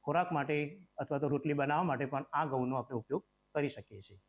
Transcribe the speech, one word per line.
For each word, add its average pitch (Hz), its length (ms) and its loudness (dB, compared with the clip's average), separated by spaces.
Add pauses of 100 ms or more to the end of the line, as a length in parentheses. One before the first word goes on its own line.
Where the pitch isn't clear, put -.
ખોરાક 175 280 2
માટે 147 560 -2 (100)
અથવા 143 200 -2
તો 143 100 0
રોટલી 147 260 0
બનાવવા 143 300 2
માટે 139 220 2
પણ 135 280 -4
આ 156 120 2
ઘઉંનો 131 300 0
આપણે 123 220 -4
ઉપયોગ - 280 -4 (280)
કરી 143 140 2
શકીએ 101 320 -8
છીએ. 98 180 -16 (120)